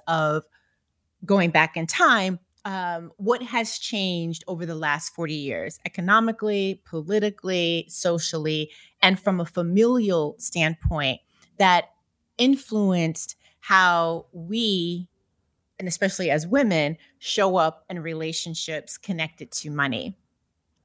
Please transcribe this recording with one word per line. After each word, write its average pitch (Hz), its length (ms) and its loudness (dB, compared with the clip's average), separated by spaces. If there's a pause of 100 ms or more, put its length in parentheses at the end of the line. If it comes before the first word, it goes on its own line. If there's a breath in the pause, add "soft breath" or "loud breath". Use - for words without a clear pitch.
of 156 380 0 (800)
going 180 260 4
back 160 280 2
in 165 80 -4
time, 196 540 2 (260)
um, 175 500 -6
what 233 260 0
has 233 360 -4
changed 175 680 -4
over 175 200 -8
the 165 80 -6
last 156 400 -2
forty 156 200 -4
years, 120 520 -6
economically, 208 1000 0
politically, 180 1040 -2
socially, 156 840 -2 (300 loud breath)
and 185 180 4
from 190 220 0
a 165 60 -4
familial 185 920 2
standpoint 156 840 -2 (380 soft breath)
that 180 320 4 (460)
influenced 208 1000 0 (240 soft breath)
how 170 720 2
we, 180 760 -2 (720)
and 190 80 -6
especially 185 440 -2
as 151 160 0
women, 175 500 2 (220 soft breath)
show 196 380 0
up 160 320 2
in 180 140 -10
relationships 160 960 -8
connected 160 540 -8
to - 180 -8
money. 139 460 -4 (680)